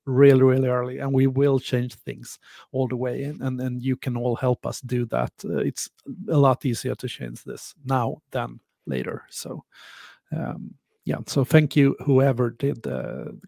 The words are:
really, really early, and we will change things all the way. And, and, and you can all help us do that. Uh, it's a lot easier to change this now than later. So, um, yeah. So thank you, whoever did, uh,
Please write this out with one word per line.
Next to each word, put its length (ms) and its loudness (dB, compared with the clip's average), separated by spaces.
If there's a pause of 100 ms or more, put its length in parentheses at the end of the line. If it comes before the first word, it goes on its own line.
really, 360 8
really 260 4
early, 300 -2
and 140 -4
we 160 4
will 320 2
change 340 -2
things 460 -14 (320)
all 160 -2
the 80 -6
way. 260 -4
And, 180 -8
and, 200 -4
and 200 -4
you 140 -2
can 220 -6
all 180 0
help 320 0
us 140 -6
do 260 -4
that. 240 -2 (140)
Uh, 140 -4
it's 300 -4 (400)
a 80 2
lot 300 4
easier 300 -4
to 100 -10
change 380 -10
this 400 -14
now 380 -2 (100)
than 260 -6 (280)
later. 440 -6
So, 320 -12 (760)
um, 380 -8 (300)
yeah. 220 -4
So 180 0
thank 320 4
you, 180 4 (100)
whoever 460 2
did, 380 -6
uh, 380 -8 (220)